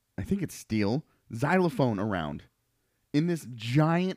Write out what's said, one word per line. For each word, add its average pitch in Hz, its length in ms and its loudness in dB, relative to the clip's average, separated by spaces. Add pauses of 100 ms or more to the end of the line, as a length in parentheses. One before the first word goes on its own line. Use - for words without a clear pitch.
(180)
I - 40 -6
think 196 200 -2
it's - 120 -6
steel, 110 500 -2 (300)
xylophone 143 640 2
around 85 460 -4 (680)
in 156 120 2
this 170 280 -4
giant 156 640 2